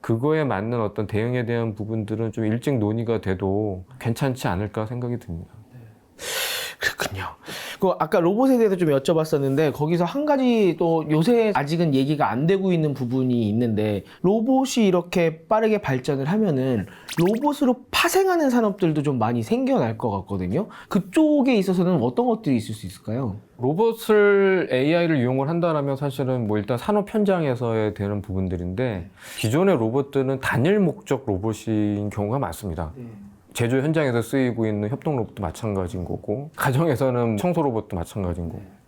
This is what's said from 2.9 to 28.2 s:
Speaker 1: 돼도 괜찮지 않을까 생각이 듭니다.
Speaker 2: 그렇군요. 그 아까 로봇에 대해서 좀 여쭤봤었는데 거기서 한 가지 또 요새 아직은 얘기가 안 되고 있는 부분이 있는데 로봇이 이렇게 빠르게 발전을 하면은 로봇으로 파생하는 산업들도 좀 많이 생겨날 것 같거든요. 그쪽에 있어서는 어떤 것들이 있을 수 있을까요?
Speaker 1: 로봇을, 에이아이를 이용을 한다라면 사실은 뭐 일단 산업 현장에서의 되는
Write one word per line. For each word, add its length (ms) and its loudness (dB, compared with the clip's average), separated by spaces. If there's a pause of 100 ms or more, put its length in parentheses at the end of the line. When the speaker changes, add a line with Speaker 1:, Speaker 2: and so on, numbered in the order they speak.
Speaker 1:
돼도 640 -2 (140)
괜찮지 480 -4
않을까 380 -4
생각이 320 -6
듭니다. 340 -12 (1300)
Speaker 2:
그렇군요. 440 -6 (560)
그 100 4 (100)
아까 200 2
로봇에 380 4
대해서 180 4
좀 140 2
여쭤봤었는데 840 2
거기서 320 0
한 200 -2
가지 520 4
또 320 2
요새 460 4
아직은 380 0
얘기가 360 2
안 180 0
되고 240 2
있는 220 2
부분이 560 0
있는데 540 0 (180)
로봇이 680 2
이렇게 600 0
빠르게 320 2
발전을 460 -2
하면은 600 0 (320)
로봇으로 760 2
파생하는 580 2
산업들도 540 2
좀 160 0
많이 220 0
생겨날 560 0
것 140 -2
같거든요. 560 -2 (220)
그쪽에 680 4
있어서는 480 2
어떤 240 0
것들이 300 0
있을 180 -4
수 100 -14
있을까요? 520 -6 (200)
Speaker 1:
로봇을, 1120 4
에이아이를 460 2
이용을 320 0
한다라면 460 0
사실은 520 -2
뭐 100 0
일단 200 -2
산업 360 -2
현장에서의 800 0
되는 280 -4